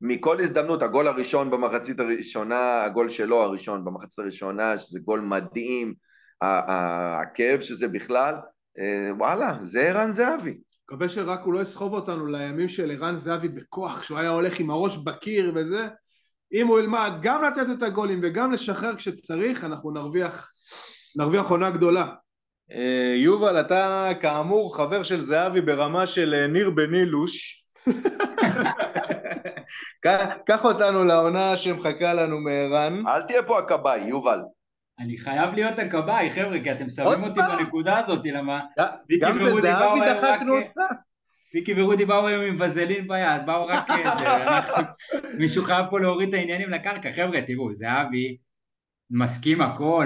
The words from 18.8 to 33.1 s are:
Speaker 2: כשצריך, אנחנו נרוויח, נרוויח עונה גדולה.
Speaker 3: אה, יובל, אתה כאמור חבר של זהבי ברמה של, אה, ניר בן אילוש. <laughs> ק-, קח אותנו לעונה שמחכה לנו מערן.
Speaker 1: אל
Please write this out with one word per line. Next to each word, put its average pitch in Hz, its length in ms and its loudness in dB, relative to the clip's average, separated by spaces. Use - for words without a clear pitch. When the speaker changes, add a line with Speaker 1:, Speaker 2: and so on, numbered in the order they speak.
Speaker 2:
כשצריך, 190 680 -4
אנחנו 151 280 -8
נרוויח, 151 600 -4
נרוויח 156 340 2
עונה 180 200 4
גדולה. 175 380 4
Speaker 3:
אה, 123 460 0
יובל, 185 420 6
אתה 190 500 2
כאמור 165 560 0
חבר 160 260 0
של 175 180 -2
זהבי 170 400 2
ברמה 151 460 0
של, 170 260 0
אה, 143 140 2
ניר 185 220 2
בן 156 240 2
אילוש. 175 720 0
<laughs> - 960 0
ק-, 190 400 2
קח 214 200 4
אותנו 196 380 4
לעונה 180 520 4
שמחכה 175 580 0
לנו 160 260 0
מערן. 147 680 0
Speaker 1:
אל 147 140 2